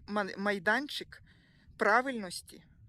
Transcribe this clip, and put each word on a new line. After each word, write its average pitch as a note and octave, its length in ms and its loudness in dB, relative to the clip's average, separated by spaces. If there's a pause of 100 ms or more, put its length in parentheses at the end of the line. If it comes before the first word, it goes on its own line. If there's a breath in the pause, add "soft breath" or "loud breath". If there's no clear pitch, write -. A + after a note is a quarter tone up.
ман-, G3+ 320 -2
майданчик G#3 840 -2 (540 soft breath)
правильності A3 880 0 (240)